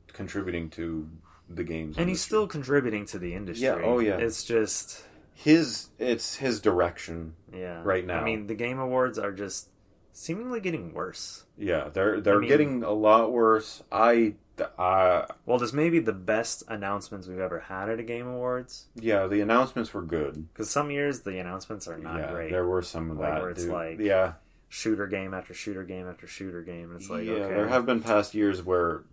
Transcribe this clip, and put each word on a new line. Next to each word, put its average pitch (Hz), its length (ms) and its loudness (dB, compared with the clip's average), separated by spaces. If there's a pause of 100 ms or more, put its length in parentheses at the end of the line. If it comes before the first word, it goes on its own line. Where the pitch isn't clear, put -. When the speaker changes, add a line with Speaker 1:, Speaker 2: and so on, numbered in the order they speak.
(120)
Speaker 1:
contributing 87 580 -6
to 80 380 -6 (400)
the 85 160 -6
games 156 340 -6
Speaker 2:
And 175 100 2
he's 185 100 -2
Speaker 1:
industry. - 100 -4
Speaker 2:
still 214 180 2
contributing 123 600 0
to 101 120 -8
the 87 160 -6
industry. 101 320 -6
Speaker 1:
Yeah, - 160 0
oh, 120 160 4
yeah. 101 200 2
Speaker 2:
It's 113 260 -2
just - 600 -2 (280)
Speaker 1:
His, 151 560 4 (100)
it's 117 380 -2
his 120 240 -2
direction 85 720 0 (160)
Speaker 2:
Yeah. 90 320 -10
Speaker 1:
right 92 220 2
Speaker 2:
I - 20 -10
Speaker 1:
now. 87 180 -2
Speaker 2:
mean, 107 220 -2
the 110 80 -4
Game 120 240 -4
Awards 127 400 0
are 101 140 -2
just 95 380 -8 (420)
seemingly 226 480 -6
getting 160 320 -4
worse. - 520 -8 (120)
Speaker 1:
Yeah, 82 320 -2
they're, 95 320 2
they're 101 160 6
Speaker 2:
I 104 40 6
mean 117 80 2
Speaker 1:
getting 139 340 4
a 85 100 -2
lot 110 400 6
worse. 110 580 4
I, 113 440 6 (440)
uh, 92 460 6 (220)
Speaker 2:
Well, 123 120 2
this 120 140 -2
may 151 160 2
be 165 100 4
the 110 140 2
best 98 560 -2
announcements 101 580 -6
we've 92 140 -8
ever 87 200 -4
had 95 280 -8
at 113 100 -2
a - 40 -6
Game 117 260 -8
Awards. 123 680 -6
Speaker 1:
Yeah, 107 340 2
the 104 120 4
announcements 120 540 2
were 92 80 -6
good. 78 500 -4
Speaker 2:
'Cause 110 160 -8
some 147 220 -2
years 143 300 -2
the 92 180 -8
announcements 92 500 -10
are 80 80 -10
not 80 220 -8
Speaker 1:
Yeah, 76 140 -6
Speaker 2:
great. 82 180 -6
Speaker 1:
there 90 160 0
were 90 160 0
some 82 280 -6
of 78 80 -6
Speaker 2:
Like, 76 140 -2
Speaker 1:
that, 78 80 -2
Speaker 2:
where 90 100 -4
it's 87 140 -6
Speaker 1:
dude. 85 80 -4
Speaker 2:
like 82 260 -6
Speaker 1:
Yeah. 95 360 4 (340)
Speaker 2:
shooter 101 380 -2
game 95 260 -6
after 92 220 -10
shooter 95 300 -8
game 92 220 -10
after 87 200 -16
shooter 90 340 -10
game, 85 300 -12
and 87 100 -14
it's 98 80 -14
like, 113 160 -6
Speaker 1:
Yeah, 113 80 -4
Speaker 2:
okay. 98 220 -2
Speaker 1:
there 104 140 2
have 123 180 2
been 117 160 2
past 104 320 2
years 101 280 2
where 85 500 2